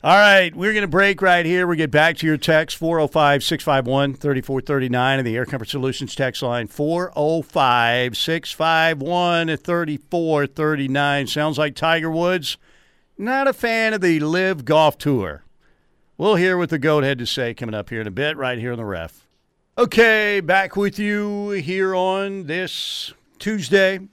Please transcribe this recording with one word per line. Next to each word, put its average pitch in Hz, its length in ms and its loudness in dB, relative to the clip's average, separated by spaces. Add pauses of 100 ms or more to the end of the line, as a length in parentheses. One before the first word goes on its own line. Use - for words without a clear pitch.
All 165 120 6
right, 196 380 6
we're 196 200 0
gonna 208 120 0
break 196 340 2
right 175 240 4
here. 180 220 2
We 175 100 0
get 156 140 0
back 156 280 4
to 156 80 -2
your 156 100 2
text, 160 400 2
four 165 240 0
oh 151 80 2
five, 143 340 4
six - 220 -4
five 135 200 2
one, 135 300 0
thirty-four 135 460 -4
thirty-nine, 131 580 0
and 127 80 -2
the 113 100 -2
Air 123 80 -2
Comfort 117 240 -8
Solutions 135 460 -6
text 131 260 -4
line, 120 280 -4
four 170 480 -4
oh 156 260 0
five, 123 760 2
six - 360 -4
five 160 500 0
one, 170 540 0
thirty-four 160 880 -2
thirty-nine. 143 800 -2
Sounds 151 320 -2
like 147 160 0
Tiger 160 380 0
Woods, 175 460 -2 (600)
not 269 300 -2
a 254 40 0
fan 226 400 0
of 214 80 -4
the 170 200 2
Live 165 440 -2
Golf 151 340 4
Tour. 101 440 -2 (760)
We'll 202 200 2
hear 185 200 2
what 175 140 -2
the 160 80 -2
goat 151 240 2
had 135 160 0
to 120 80 -6
say 117 280 -4
coming 113 200 -8
up 104 160 -8
here 117 100 -8
in 110 60 -6
a 101 60 -8
bit, 147 240 -4
right 127 220 -6
here 120 120 -6
on 120 80 -6
The 117 60 -10
Ref. 85 420 -10 (500)
Okay, 220 640 2
back 185 360 0
with 196 220 -2
you 208 520 -4
here 190 440 -4
on 190 520 -2
this - 680 -8 (280)
Tuesday. 190 600 2 (120)